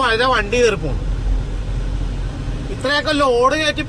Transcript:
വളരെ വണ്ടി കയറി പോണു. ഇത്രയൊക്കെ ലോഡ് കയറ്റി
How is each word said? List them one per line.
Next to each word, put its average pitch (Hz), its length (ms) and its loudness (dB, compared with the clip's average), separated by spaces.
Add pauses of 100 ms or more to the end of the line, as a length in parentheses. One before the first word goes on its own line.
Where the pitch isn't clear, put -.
വളരെ 233 300 2
വണ്ടി 220 280 0
കയറി 214 220 2
പോണു. - 180 -2 (1700)
ഇത്രയൊക്കെ 294 440 0
ലോഡ് 262 400 4
കയറ്റി 302 280 0